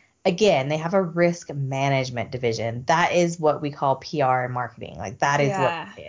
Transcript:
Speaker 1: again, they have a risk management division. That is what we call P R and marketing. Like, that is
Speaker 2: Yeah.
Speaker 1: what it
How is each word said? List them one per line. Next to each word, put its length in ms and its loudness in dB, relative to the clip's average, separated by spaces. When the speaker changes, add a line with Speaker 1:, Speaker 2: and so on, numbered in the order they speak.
Speaker 1:
again, 440 4
they 80 0
have 160 -4
a 80 4
risk 520 0
management 800 -2
division. 560 -2
That 260 2
is 260 2
what 220 2
we 100 -4
call 260 0
P 240 -4
R 240 2
and 80 -6
marketing. 440 -8
Like, 220 -12
that 200 2
is 100 2
Speaker 2:
Yeah. 400 -2
Speaker 1:
what 100 -18
it 100 -16